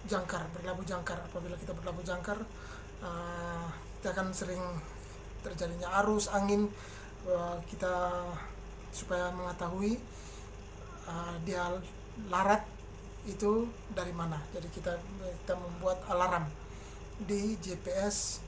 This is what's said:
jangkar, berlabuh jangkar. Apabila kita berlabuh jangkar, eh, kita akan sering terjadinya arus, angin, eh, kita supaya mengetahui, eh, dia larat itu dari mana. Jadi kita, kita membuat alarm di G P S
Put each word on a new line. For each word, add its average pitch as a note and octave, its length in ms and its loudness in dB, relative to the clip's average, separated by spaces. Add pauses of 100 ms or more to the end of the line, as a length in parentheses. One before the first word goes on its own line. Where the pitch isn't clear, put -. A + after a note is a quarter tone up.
jangkar, F3+ 400 0 (160)
berlabuh F#3 240 -2
jangkar. F3 480 -2
Apabila F3 240 -4
kita F3 160 -4
berlabuh E3+ 320 -4
jangkar, F3+ 320 0 (680)
eh, E3+ 600 -2 (340)
kita F#3+ 120 0
akan F#3 240 2
sering F3+ 280 -2 (760)
terjadinya F3+ 640 2
arus, G#3+ 240 6
angin, G3+ 400 6 (580)
eh, F3 320 2 (140)
kita F3+ 540 2 (680)
supaya F3+ 400 0
mengetahui, F3+ 640 0 (1120)
eh, E3+ 280 -2 (120)
dia F3+ 240 2 (560)
larat F#3+ 400 6 (560)
itu G#3+ 460 4 (240)
dari F3+ 180 0
mana. E3 300 0 (100)
Jadi E3+ 220 -4
kita, F3 240 0 (480)
kita F#3 100 4
membuat F3 540 2
alarm F3+ 400 6 (720)
di G3+ 400 2
G F3+ 160 -2
P - 160 -4
S G3+ 540 2